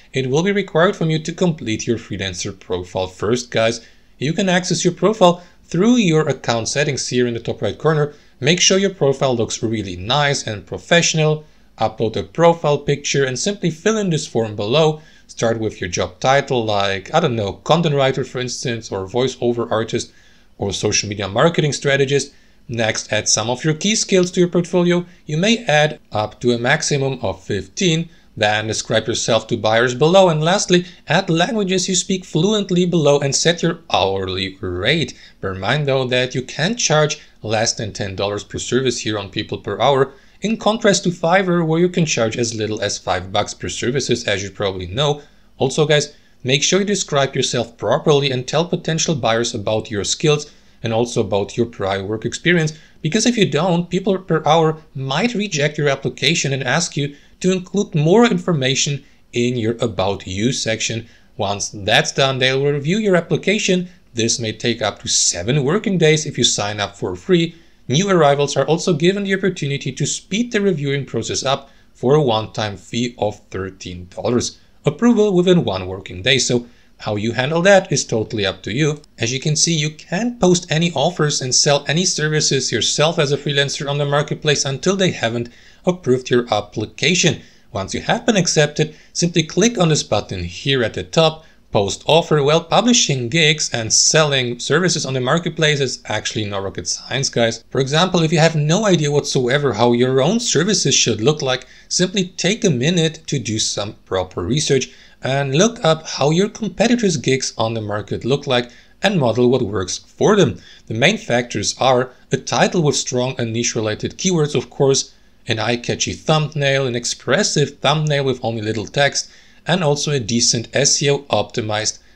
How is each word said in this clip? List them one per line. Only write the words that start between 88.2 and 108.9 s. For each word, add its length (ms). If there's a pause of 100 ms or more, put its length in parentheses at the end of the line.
been 100
accepted, 580 (200)
simply 280
click 360
on 100
this 140
button 420
here 400
at 80
the 100
top, 440 (260)
post 340
offer. 360
Well, 220
publishing 680
gigs 420
and 180
selling 680
services 480
on 80
the 80
marketplace 580
is 240
actually 400
no 160
rocket 260
science, 440
guys. 400
For 100
example, 420
if 80
you 100
have 160
no 280
idea 260
whatsoever 640
how 200
your 280
own 180
services 560
should 280
look 180
like, 260 (220)
simply 380
take 360
a 80
minute 580
to 100
do 200
some 360 (100)
proper 380
research 480 (320)
and 320
look 300
up 220
how 240
your 180
competitors' 720
gigs 380
on 180
the 60
market 440
look 220
like 240 (320)